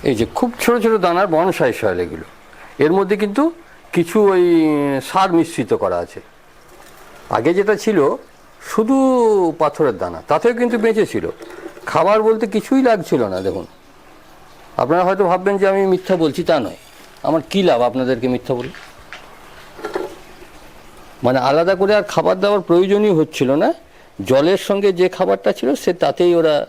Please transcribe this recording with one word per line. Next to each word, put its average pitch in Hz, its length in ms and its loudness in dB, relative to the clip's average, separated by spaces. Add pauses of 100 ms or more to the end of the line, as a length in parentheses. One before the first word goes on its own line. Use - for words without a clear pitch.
এই 127 100 2
যে 113 60 2 (120)
খুব 247 120 0 (120)
ছোট 240 220 2
ছোট 220 100 4 (120)
দানার 175 280 2
বনসাই 160 460 2
সয়েল 92 260 -2
এগুলো, 80 200 -12 (600)
এর 156 120 4
মধ্যে 196 260 0
কিন্তু 208 200 0 (520)
কিছু 170 220 0 (160)
ওই 180 100 4 (680)
সার 190 280 2
মিশ্রিত 156 340 -2 (120)
করা 90 220 -2
আছে। - 140 -18 (1160)
আগে 127 200 0
যেটা 202 260 0
ছিল 208 160 0 (720)
শুধু 226 260 0 (640)
পাথরের 147 400 0
দানা, 85 180 -8 (100)
তাতেও 196 320 2
কিন্তু 240 220 0
বেঁচে 220 300 2
ছিল, 87 120 -4 (640)
খাবার 185 260 2 (100)
বলতে 220 180 2 (100)
কিছুই 262 340 0
লাগছিল 175 320 0 (120)
না। 92 40 -4 (100)
দেখুন, 90 180 -6 (1160)
আপনারা 160 260 2
হয়তো 190 220 0
ভাববেন 185 320 0
যে 196 120 2
আমি 196 80 0 (120)
মিথ্যা 185 300 -2
বলছি, 151 260 -2
তা 165 60 4 (100)
নয়। 85 140 -12 (480)
আমার 156 140 0 (100)
কী 196 80 0 (100)
লাভ 143 100 2 (100)
আপনাদেরকে 127 440 -2
মিথ্যা 123 260 -4
বলে? 127 120 -10 (2500)
মানে, 131 140 2 (100)
আলাদা 170 320 2
করে 202 180 2
আর 202 140 -4
খাবার 175 300 0
দাবার 202 260 0
প্রয়োজনই 196 500 2
হচ্ছিল 139 300 -2 (140)
না, 262 60 2 (600)
জলের 147 380 2
সঙ্গে 202 220 0 (100)
যে 185 80 2 (100)
খাবারটা 190 420 0
ছিল 240 100 -2 (140)
সে 185 80 0 (120)
তাতেই 175 360 2
ওরা 156 160 2 (140)